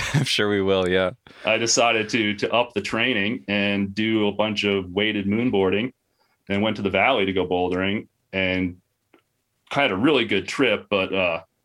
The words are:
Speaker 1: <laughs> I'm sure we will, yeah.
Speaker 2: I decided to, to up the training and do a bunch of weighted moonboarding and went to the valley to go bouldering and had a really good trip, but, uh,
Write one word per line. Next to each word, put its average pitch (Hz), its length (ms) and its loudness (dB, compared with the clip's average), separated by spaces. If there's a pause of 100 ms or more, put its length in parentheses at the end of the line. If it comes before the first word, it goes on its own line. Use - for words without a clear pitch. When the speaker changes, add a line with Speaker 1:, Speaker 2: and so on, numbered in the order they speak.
Speaker 1:
<laughs> - 100 -6
I'm 139 120 2
sure 104 240 0
we 101 120 2
will, 95 280 2
yeah. 92 220 2 (340)
Speaker 2:
I 110 120 2
decided 113 520 2
to, 104 240 0
to - 180 -4
up 120 220 0
the 104 80 -2
training 113 640 -2
and 101 480 0
do 107 320 2
a 101 60 -2
bunch 104 320 -2
of 98 260 0
weighted 104 340 0
moonboarding 104 680 0 (560)
and 101 120 -2
went 110 140 -2
to 104 60 -10
the 98 80 0
valley 101 360 2
to 98 60 0
go 92 160 0
bouldering 92 600 -2 (260)
and 92 420 -2 (960)
had 139 200 2
a 95 40 -2
really 123 300 2
good 110 240 -2
trip, 117 400 0
but, 95 240 0
uh, 87 300 -2 (220)